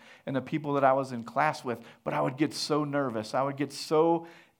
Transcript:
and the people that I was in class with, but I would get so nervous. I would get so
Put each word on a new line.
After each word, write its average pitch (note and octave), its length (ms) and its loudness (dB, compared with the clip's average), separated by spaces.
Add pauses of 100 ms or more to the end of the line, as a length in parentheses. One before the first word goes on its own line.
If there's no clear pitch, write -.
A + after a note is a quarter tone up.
(280)
and C3+ 80 -4
the C3 60 0
people D3 320 -4
that C#3+ 100 4
I C3 100 8
was C3+ 180 0
in A#2+ 120 -8
class D3 420 -2
with, A#2 140 -4 (240)
but C#3+ 100 -4
I D3+ 80 0
would C#3+ 160 -2
get D3 160 0
so D3+ 300 -2
nervous. C3+ 500 -2
I C3 80 2
would C#3 160 -2
get C#3+ 160 -4
so E3 540 2 (320)